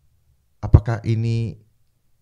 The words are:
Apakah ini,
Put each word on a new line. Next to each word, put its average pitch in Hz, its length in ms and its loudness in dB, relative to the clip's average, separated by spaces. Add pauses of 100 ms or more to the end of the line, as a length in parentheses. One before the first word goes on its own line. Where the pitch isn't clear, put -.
(580)
Apakah 107 440 2
ini, 113 520 -4 (680)